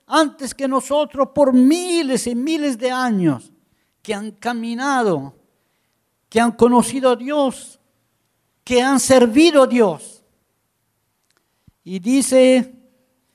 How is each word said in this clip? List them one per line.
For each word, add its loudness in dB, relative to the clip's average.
antes -2
que -8
nosotros -2
por 2
miles 0
y -6
miles -4
de -4
años -4
que -10
han -10
caminado, -6
que -2
han 0
conocido 2
a 0
Dios, -4
que 0
han 0
servido 4
a 4
Dios. -2
Y -12
dice 2